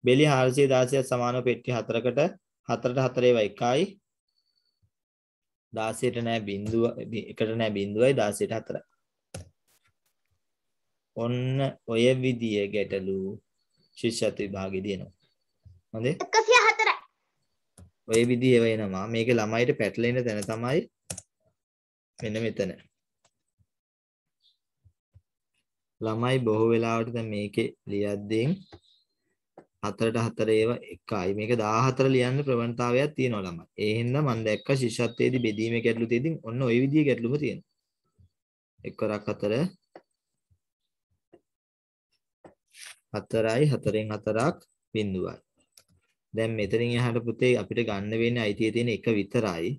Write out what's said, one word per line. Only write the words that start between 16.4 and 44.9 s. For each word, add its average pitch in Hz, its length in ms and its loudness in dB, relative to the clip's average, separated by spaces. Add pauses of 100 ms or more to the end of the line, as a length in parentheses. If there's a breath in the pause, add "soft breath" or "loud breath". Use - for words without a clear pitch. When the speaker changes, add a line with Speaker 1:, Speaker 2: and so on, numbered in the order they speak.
Speaker 2:
හතරයි. - 340 2 (1120)
Speaker 1:
ඔය 113 180 4
විදිය 123 280 4
ඒවා 113 200 6
එනවා. 98 340 -4
මේකේ 117 300 2
ළමයිට 113 360 2
පැටලෙන 117 460 0
තැන 107 240 -2
තමයි 120 360 -2 (1400)
මෙන්න 110 200 -6
මෙතන. 101 320 -4 (3250)
ළමයි 117 380 0
බොහෝ 113 300 2
වෙලාවට 117 440 0
දැන් 113 160 -6
මේකේ 104 380 -2 (180)
ලියද්දී 104 640 -2 (1400)
හතරට 113 340 -2
හතර 110 320 -2
ඒවා 110 340 2
එකයි. 95 500 -6
මේක 107 220 -4
දාහතර 117 520 2
ලියන්න 131 340 2
ප්‍රවණතාවයක් 120 720 0
තියෙනවා, 120 300 -2
ළමයි. 85 220 -10 (100)
ඒ 107 180 -2
හින්දා 123 300 0
මම 113 200 0
දැක්ක 107 300 -2
ශිෂ්‍යත්වයේදී 123 720 0
බෙදීමේ 113 360 0
ගැටලු 117 260 0
තියෙද්දි 123 220 0 (120)
ඔන්න 117 200 -6
ඔය 120 180 2
විදිහේ 143 280 2
ගැටලුම 117 280 0
තියෙනවා. 123 320 -6 (1120)
එක්වරක් 107 460 -6 (3750 loud breath)
හතරයි, 113 540 0
හතරෙන් 107 460 2
හතරක් 110 480 0 (360)